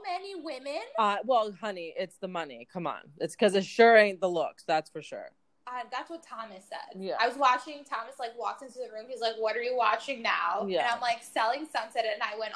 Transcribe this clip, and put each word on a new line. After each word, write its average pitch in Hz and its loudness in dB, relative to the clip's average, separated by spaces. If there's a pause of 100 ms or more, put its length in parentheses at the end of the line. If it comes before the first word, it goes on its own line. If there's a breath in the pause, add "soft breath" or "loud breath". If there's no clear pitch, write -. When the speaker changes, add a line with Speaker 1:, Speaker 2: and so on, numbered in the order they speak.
Speaker 1:
many 381 -6
women? 285 -8 (180)
Speaker 2:
Uh, 208 4
well, 220 4
honey, 180 -6
it's 180 -6
the 190 -8
money. 151 -8
Come 175 -6
on. 127 -4 (160)
It's - -4
'cause 196 4
it 190 2
sure 233 8
ain't 196 6
the 185 2
looks. 165 -2
That's 156 0
for 156 -12
sure. 98 -14 (360)
Speaker 1:
Uh, 247 -8
that's 262 -8
what 330 -12
Thomas 220 -14
said. - -14
Speaker 2:
Yeah. 180 -4
Speaker 1:
I 233 4
was 269 -6
watching, 277 2
Thomas, 226 -8
like, 233 -8
walked 214 -4
into 254 -14
the 233 -8
room. 220 -12
He's 247 -10
like, 226 0
"What 220 0
are 240 -2
you 247 0
watching 226 0
now?" 190 0
Speaker 2:
Yeah. 180 2
Speaker 1:
And 240 2
I'm 233 -6
like, 233 -2
"Selling 254 0
Sunset," 226 -2
and 214 -4
I 214 -2
went 214 -6